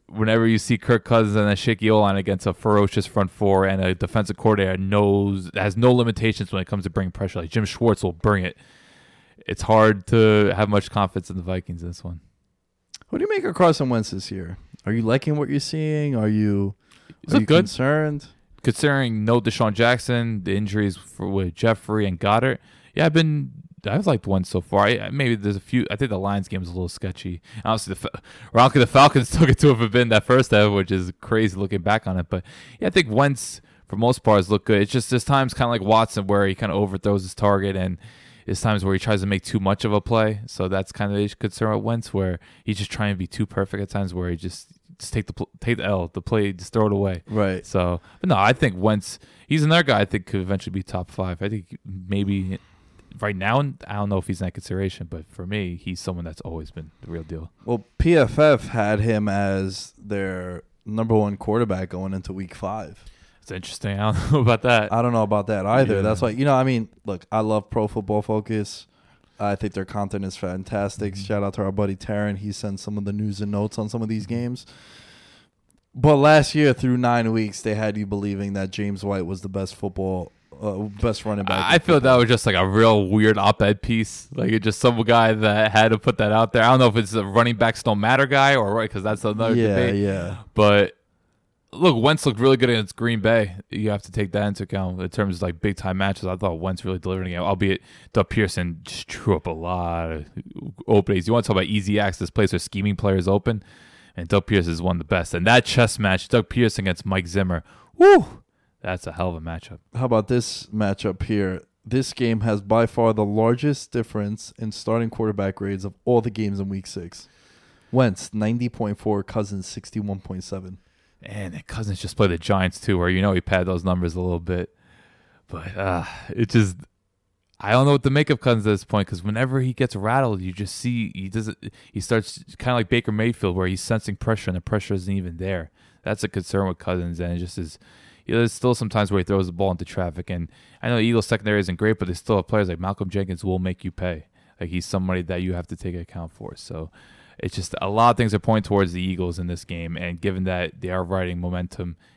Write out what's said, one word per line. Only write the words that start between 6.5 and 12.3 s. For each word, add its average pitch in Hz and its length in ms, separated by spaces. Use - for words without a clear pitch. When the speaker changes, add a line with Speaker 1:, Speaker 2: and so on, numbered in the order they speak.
Speaker 1:
when 95 100
it 90 60
comes 98 160
to 87 80
bringing 92 200
pressure, 92 300
like 80 80
Jim 110 160
Schwartz 110 380
will 90 100
bring 95 320
it. - 100
It's 101 160
hard 110 440
to 107 480
have 101 140
much 104 220
confidence 95 400
in 92 60
the 90 40
Vikings 90 400
in 85 80
this 87 140
one. 87 160